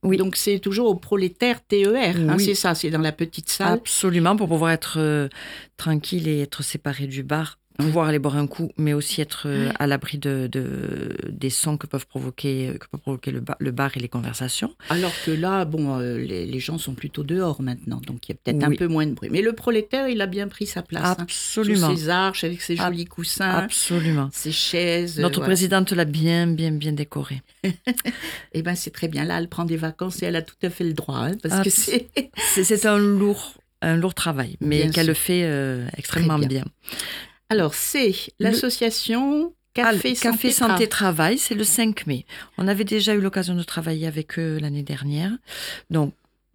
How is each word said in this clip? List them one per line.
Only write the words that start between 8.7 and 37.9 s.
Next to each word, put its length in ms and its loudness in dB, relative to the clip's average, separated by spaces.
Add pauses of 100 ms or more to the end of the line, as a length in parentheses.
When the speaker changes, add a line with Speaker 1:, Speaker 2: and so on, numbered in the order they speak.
Speaker 1:
mais 160 2
aussi 280 -2
être, 260 -6
euh, 220 0
Speaker 2:
Oui. 100 -4
Speaker 1:
à 80 2
l'abri 320 -2
de, 320 -2
de, 640 -4 (140)
des 200 -4
sons 280 0
que 100 -8
peuvent 180 -6
provoquer, 760 -4
que 120 -16
peut 60 -10
provoquer 340 -6
le 80 -4
ba-, 200 -6
le 120 -2
bar 240 -2
et 40 -4
les 100 -6
conversations. 680 -4 (140)
Speaker 2:
Alors 240 0 (120)
que 60 0
là, 340 0
bon, 340 -2
euh, 200 -4
les, 260 -4
les 140 -6
gens 180 -6
sont 160 -6
plutôt 300 -8
dehors 380 0
maintenant, 440 -4
donc 220 -10
il 60 -8
y 20 -6
a 80 -20
peut-être 240 2
Speaker 1:
Oui. 80 4
Speaker 2:
un 20 -10
peu 100 0
moins 200 2
de 60 -2
bruit. 180 -8
Mais 100 2
le 120 2
Prolétaire, 560 0
il 120 0
a 60 0
bien 200 -4
pris 200 -6
sa 160 -6
place, 200 -6
hein. 160 4
Speaker 1:
Absolument. 720 2
Speaker 2:
Sous 60 4
ses 120 -2
arches, 340 2
avec 180 -4
ses 180 -2
Speaker 1:
Ab-, 120 0
Speaker 2:
jolis 140 -4
coussins, 440 -2
Speaker 1:
absolument. 840 2
Speaker 2:
ses 200 -6
chaises, 680 0
euh, 60 2
Speaker 1:
Notre 160 2
Speaker 2:
voilà. 140 0
Speaker 1:
présidente 380 4
l'a 140 4
bien, 420 2
bien, 240 2
bien 200 -2
décoré. 500 -4 (220)
Speaker 2:
<laughs> 80 2 (840)
Eh 100 -2
ben, 120 -2
c'est 160 -8
très 160 -6
bien. 160 -2
Là, 160 -2
elle 80 -4
prend 180 -6
des 120 0
vacances 440 -6
et 40 -2
elle 100 0
a 60 0
tout 200 -16
à 80 0
fait 140 -4
le 100 0
droit, 260 -4
hein, 120 0 (100)
parce 140 0
que 140 4
Speaker 1:
Abs-, 0 -
Speaker 2:
c'est 400 2 (440)
Speaker 1:
c'est, 120 4
c'est 200 2
un 120 6
lourd, 560 2 (280)
un 140 2
lourd 180 0
travail, 460 -2
mais 240 2
Speaker 2:
Bien 80 2
Speaker 1:
qu'elle 140 4
Speaker 2:
sûr. 120 2
Speaker 1:
fait, 280 2
euh, 420 -2 (100)
extrêmement 400 2
Speaker 2:
Très 100 4
bien. 160 -2
Speaker 1:
bien. 80 -10 (760)
Speaker 2:
Alors, 240 2
c'est 380 2 (280)